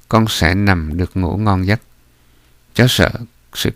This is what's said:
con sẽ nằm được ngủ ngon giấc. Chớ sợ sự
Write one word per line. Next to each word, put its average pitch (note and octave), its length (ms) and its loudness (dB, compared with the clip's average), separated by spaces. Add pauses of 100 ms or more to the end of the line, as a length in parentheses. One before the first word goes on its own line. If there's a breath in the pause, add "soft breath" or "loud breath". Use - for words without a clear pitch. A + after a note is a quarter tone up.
con A2 200 2
sẽ E2+ 260 0
nằm F2+ 420 0
được F2+ 200 -4
ngủ F#2 200 -2
ngon F#2+ 300 0
giấc. G#2 140 0 (920)
Chớ A#2+ 140 4
sợ - 220 2 (440)
sự - 220 -4